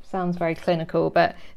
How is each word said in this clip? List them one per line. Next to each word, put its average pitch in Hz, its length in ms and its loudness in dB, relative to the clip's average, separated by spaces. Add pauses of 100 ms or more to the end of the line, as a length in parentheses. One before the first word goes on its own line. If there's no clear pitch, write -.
sounds 180 340 -2
very 165 180 0
clinical, 165 540 0
but - 260 4 (220)